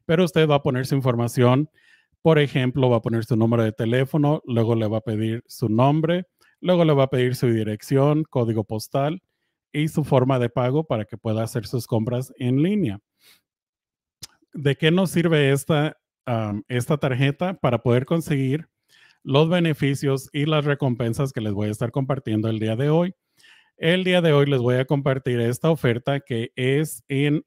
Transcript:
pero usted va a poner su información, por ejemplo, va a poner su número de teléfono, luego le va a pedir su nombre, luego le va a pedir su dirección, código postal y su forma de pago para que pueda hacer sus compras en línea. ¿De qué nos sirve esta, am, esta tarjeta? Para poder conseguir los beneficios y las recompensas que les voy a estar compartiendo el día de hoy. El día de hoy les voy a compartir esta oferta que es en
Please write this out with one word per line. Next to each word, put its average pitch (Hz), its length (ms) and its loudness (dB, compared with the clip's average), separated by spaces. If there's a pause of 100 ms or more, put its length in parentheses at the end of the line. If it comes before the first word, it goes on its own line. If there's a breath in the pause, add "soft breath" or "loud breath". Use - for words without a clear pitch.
pero 170 180 2
usted 160 240 2
va 147 80 4
a 143 60 -2
poner 131 240 -2
su - 80 -2
información, 127 720 2 (540 soft breath)
por 160 160 4
ejemplo, 131 500 2
va 117 100 4
a 113 40 -2
poner 113 220 -2
su 117 120 0
número 117 280 2
de 110 80 0
teléfono, 135 720 0
luego 117 280 0
le 110 140 0
va 110 100 -2
a 104 40 -4
pedir 113 440 -4
su - 220 -6
nombre, 156 580 0 (340 soft breath)
luego 175 260 2
le 151 80 4
va 139 100 4
a 131 60 0
pedir 127 240 0
su 131 140 0
dirección, 135 760 0
código 113 400 -2
postal 139 560 -4 (500)
y 151 180 -2
su 156 140 -2
forma 131 360 2
de 120 100 0
pago 131 360 0
para 113 200 -4
que 113 140 -14
pueda 110 240 -2
hacer 113 240 -6
sus 123 200 -6
compras 120 520 -4
en 131 240 0
línea. 165 380 -2 (1500 soft breath)
¿De 139 220 -2
qué 160 140 0
nos 180 200 2
sirve 160 420 2
esta, 147 460 0 (260)
am, 107 440 -4
esta 123 280 -2
tarjeta? 143 580 -2
Para 120 240 0
poder 123 280 2
conseguir 151 640 -2 (540 soft breath)
los 147 280 2
beneficios 143 840 -2
y 147 140 -2
las 156 180 0
recompensas 123 720 -2
que 120 80 -6
les 107 100 -4
voy 104 160 -2
a 107 40 -2
estar 113 180 -6
compartiendo 127 580 -2
el 113 100 -2
día 110 180 -4
de 139 120 -2
hoy. 170 260 0 (640 soft breath)
El 180 280 0
día 180 180 2
de 160 100 4
hoy 143 140 4
les 139 140 2
voy 123 160 2
a 131 100 0
compartir 135 540 -2
esta 123 300 0
oferta 139 500 -2
que 117 360 -8
es 139 520 -2
en 143 380 0